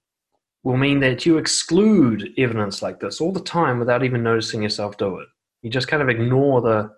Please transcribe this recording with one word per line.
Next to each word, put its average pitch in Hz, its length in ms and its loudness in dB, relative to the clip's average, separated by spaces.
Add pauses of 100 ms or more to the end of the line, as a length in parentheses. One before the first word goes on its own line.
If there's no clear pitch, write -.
(640)
will 127 120 0
mean 139 240 2
that 127 260 0
you 165 120 4
exclude 160 1000 2
evidence 110 440 -2
like 95 180 -8
this - 220 -8
all 170 100 -2
the 185 80 -6
time 151 400 -2
without 123 240 0
even 123 200 -2
noticing 113 380 -2
yourself 104 360 -6
do 95 200 -4
it. 71 100 -16 (340)
You 113 80 -10
just 127 180 -4
kind 156 140 0
of 131 80 2
ignore 123 520 2
the 110 360 2